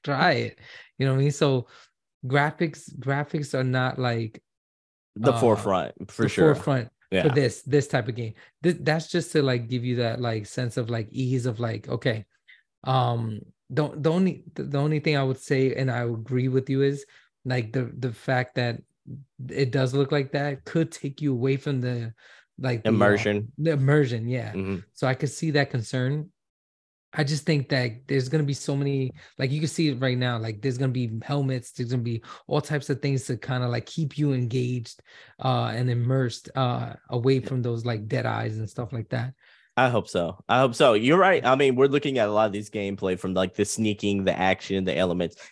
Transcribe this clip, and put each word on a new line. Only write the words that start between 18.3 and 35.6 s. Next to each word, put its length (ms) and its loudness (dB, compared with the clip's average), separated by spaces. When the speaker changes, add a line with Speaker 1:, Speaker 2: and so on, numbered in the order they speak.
Speaker 1:
that 260 -2
it 220 0
does 200 2
look 200 0
like 200 0
that 320 -4
could 280 -2
take 280 -10
you 120 0
away 260 0
from 240 -2
the, 320 -4
like, 280 -2
the, 60 4
uh, 20 -
Speaker 2:
Immersion. 640 4
Speaker 1:
the 140 2
immersion, 560 2
yeah. 260 -4
Speaker 2:
Mm-hmm. 240 -4
Speaker 1:
So 120 -2
I 80 2
could 160 -4
see 220 -4
that 180 2
concern. 600 -2
I 100 0
just 200 -2
think 260 0
that 380 -2
there's 220 0
gonna 140 2
be 100 -2
so 220 -4
many, 360 -2
like, 120 0
you 100 -2
can 80 0
see 200 0
it 120 -2
right 180 2
now, 200 0
like, 240 -6
there's 160 -2
gonna 140 0
be 180 -2
helmets, 500 -4
there's 180 -6
gonna 120 0
be 200 -4
all 160 0
types 280 -4
of 120 -4
things 240 0
to 100 -4
kinda, 320 -4
like, 180 -4
keep 320 -6
you 140 2
engaged, 680 -4
uh, 340 0